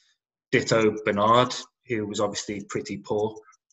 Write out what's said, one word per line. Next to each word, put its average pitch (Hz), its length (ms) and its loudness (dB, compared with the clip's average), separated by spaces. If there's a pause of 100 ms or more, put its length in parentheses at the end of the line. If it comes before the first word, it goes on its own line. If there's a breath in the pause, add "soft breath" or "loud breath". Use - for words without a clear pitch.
(520 soft breath)
Ditto 110 420 4 (100)
Bernard, 110 500 4 (340)
who 110 180 -4
was 101 140 -6
obviously 101 480 -4
pretty 104 300 -8
poor 107 360 -4 (380 soft breath)